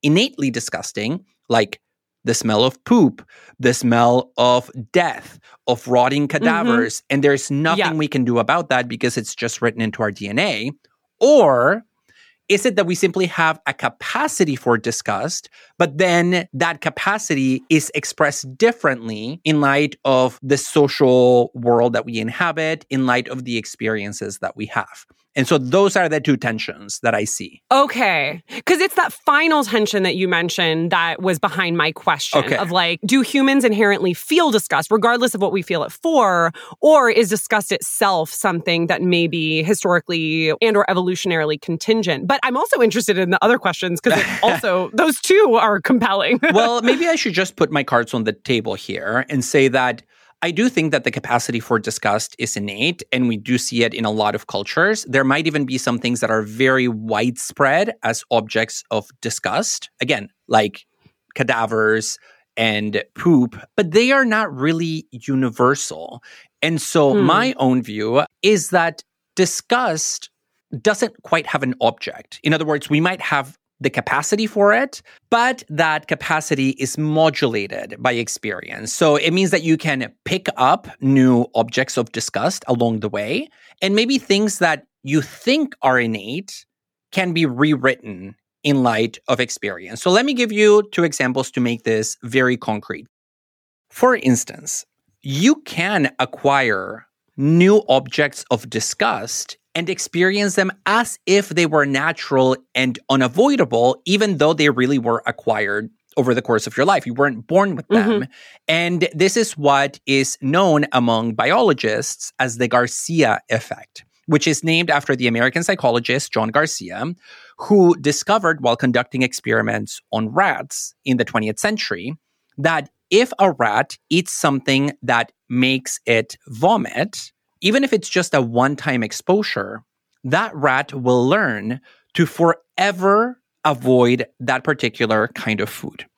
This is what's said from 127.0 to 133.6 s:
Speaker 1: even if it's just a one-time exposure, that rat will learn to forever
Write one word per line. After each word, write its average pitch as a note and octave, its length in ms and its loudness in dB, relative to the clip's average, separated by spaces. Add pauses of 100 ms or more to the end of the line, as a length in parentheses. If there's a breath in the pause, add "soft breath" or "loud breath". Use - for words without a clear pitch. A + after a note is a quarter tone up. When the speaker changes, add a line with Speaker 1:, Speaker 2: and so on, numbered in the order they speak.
Speaker 1:
even A3+ 200 2
if C4 100 -2
it's G#3 160 -2
just - 240 -2
a C#3+ 80 4
one-time B2 640 0
exposure, A2+ 800 -4 (400)
that F3 320 -2
rat C3+ 380 0
will B2 340 2
learn B2+ 520 -2 (360 soft breath)
to E3+ 100 2
forever G3 1120 0 (260)